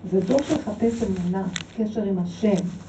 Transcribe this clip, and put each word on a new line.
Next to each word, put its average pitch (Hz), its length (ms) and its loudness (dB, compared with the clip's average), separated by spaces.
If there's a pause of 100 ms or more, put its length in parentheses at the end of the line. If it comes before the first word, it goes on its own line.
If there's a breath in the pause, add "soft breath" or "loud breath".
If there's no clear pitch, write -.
(100)
זה 190 100 4
דור 262 220 2
שמחפש 233 600 0
אמונה, 185 440 0 (300)
קשר 214 260 -2
עם 196 160 0
השם, 196 360 2 (340)